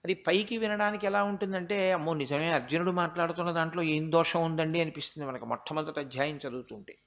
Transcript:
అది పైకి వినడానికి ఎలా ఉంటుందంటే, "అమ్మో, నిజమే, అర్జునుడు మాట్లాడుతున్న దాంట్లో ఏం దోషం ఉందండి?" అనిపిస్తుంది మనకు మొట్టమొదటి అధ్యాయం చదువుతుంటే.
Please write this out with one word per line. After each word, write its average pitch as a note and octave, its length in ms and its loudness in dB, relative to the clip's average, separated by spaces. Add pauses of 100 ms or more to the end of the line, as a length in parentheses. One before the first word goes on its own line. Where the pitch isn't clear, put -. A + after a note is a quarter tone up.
అది F3+ 100 0
పైకి G3+ 440 2
వినడానికి G#3 480 0
ఎలా G3+ 180 4
ఉంటుందంటే, F#3+ 680 0
"అమ్మో, E3 220 2
నిజమే, D3 380 0
అర్జునుడు D#3 380 2
మాట్లాడుతున్న E3+ 600 0
దాంట్లో E3 320 0
ఏం D#3 300 0
దోషం E3 320 4
ఉందండి?" D#3+ 360 0
అనిపిస్తుంది D3+ 480 -4
మనకు B2+ 180 -8
మొట్టమొదటి D3+ 540 -4
అధ్యాయం C#3 360 -2
చదువుతుంటే. A#2+ 720 -10